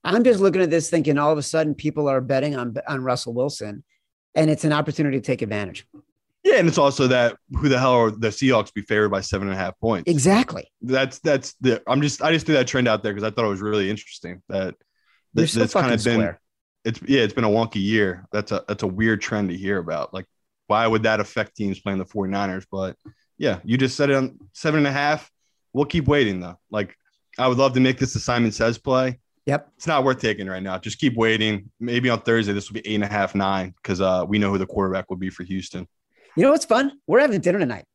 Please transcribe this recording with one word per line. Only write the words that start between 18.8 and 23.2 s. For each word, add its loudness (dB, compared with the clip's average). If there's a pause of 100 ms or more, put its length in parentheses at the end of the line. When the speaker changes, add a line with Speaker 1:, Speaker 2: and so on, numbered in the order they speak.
Speaker 2:
a -2
weird 0
trend -2
to -6
hear -2
about. -6
Like, -10 (420)
why 2
would 2
that 2
affect -6
teams -4
playing -4
the -4
forty-niners? -4
But -6 (420)